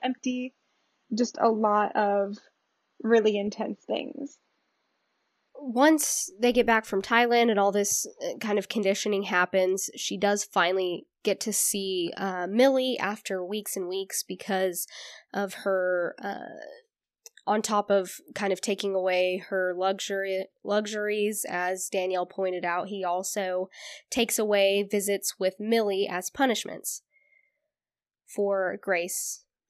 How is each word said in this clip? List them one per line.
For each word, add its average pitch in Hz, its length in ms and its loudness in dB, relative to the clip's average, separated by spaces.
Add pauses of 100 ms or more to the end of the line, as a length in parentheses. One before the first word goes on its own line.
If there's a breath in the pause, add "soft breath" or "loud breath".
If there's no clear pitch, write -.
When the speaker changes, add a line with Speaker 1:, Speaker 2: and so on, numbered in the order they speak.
Speaker 1:
empty. 254 520 -4 (600)
Just 226 260 0
a 233 80 4
lot 214 480 2
of 202 400 0 (680)
really 220 360 4
intense 208 480 -4
things. - 520 -6 (1160)
Speaker 2:
Once 294 840 4
they 240 140 4
get 240 140 4
back 220 180 4
from 196 180 0
Thailand 233 480 6
and 202 80 2
all 202 140 4
this, 202 340 0 (160)
uh, - 160 -6
kind 208 200 0
of 196 100 -2
conditioning 202 560 0
happens, 185 720 2
she - 220 -6
does 202 260 2
finally 180 600 0 (180)
get 196 160 0
to 220 120 -4
see, 190 640 -2
uh, 185 320 -4
Millie 254 500 4
after 190 460 -4
weeks 208 320 -6
and 185 120 -4
weeks 190 340 -6
because 190 640 -4 (460 loud breath)
of 196 220 -4
her, 180 680 -2
uh, - 380 -10 (840)
on 214 160 2
top 208 300 0
of 190 300 2 (140)
kind 196 180 -2
of 185 80 -2
taking 196 340 -2
away 185 440 2 (100)
her 185 260 -2
luxury, 190 680 -2 (180)
luxuries, 208 840 -2
as 180 400 -2
Danielle 185 380 0
pointed 180 380 -4
out, 175 240 -2
he 196 140 -6
also 185 680 -2 (420 loud breath)
takes - 280 0
away 202 500 4
visits 202 520 -2
with 190 180 0
Millie 208 480 2
as 180 240 -6
punishments - 720 -2 (1200)
for 196 540 -2
Grace - 640 -4 (260)